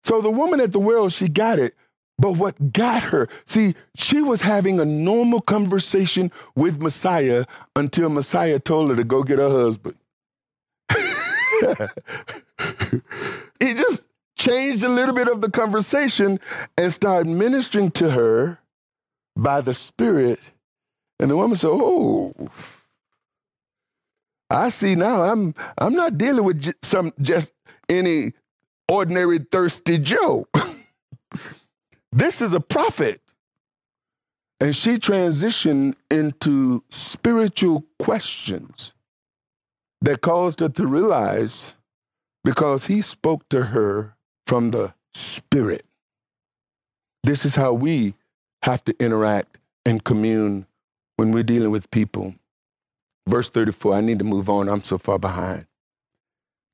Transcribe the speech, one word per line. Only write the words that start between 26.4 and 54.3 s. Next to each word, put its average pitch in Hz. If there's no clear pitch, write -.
with 175
j-, 165
some, 185
just 151
any 170
ordinary 175
thirsty 170
Joe. 156
<laughs> -
This 254
is 208
a 175
prophet." 165
And 139
she 233
transitioned 170
into 139
spiritual 202
questions -
that 143
caused 175
her 165
to 180
realize, 117
because 135
he 202
spoke -
to 127
her 107
from 120
the 107
Spirit. -
This 143
is 143
how 135
we 120
have 123
to -
interact 107
and 113
commune 107
when 110
we're 113
dealing 117
with 104
people. 101
Verse 120
thirty-four, 107
I 98
need 110
to 98
move 101